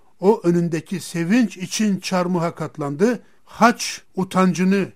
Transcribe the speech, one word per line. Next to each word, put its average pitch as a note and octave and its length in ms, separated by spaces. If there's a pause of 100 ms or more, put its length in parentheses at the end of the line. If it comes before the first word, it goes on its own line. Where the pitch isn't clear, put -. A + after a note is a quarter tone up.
(200)
O G#3+ 240
önündeki E3+ 560
sevinç F#3 560
için F#3+ 440
çarmıha F3+ 540
katlandı. D#3 680 (220)
Haç - 580 (120)
utancını F#3 800